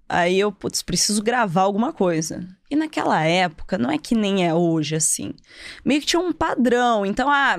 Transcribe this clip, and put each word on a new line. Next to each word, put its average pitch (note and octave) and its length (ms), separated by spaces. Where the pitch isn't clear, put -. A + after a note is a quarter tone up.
aí F3 320
eu, G3+ 140
putz, - 300
preciso G#3 400
gravar G#3+ 400
alguma G#3 320
coisa. F3 520
E C#4 60
naquela D4+ 480
época, F3+ 540
não A#3+ 120
é D4+ 60
que - 180
nem G3 320
é E3 80
hoje, D#3+ 400
assim. - 380
Meio C#4 180
que C#4 60
tinha E4+ 140
um F4+ 100
padrão, A#3+ 760
então, B3 240
ah, C#4 280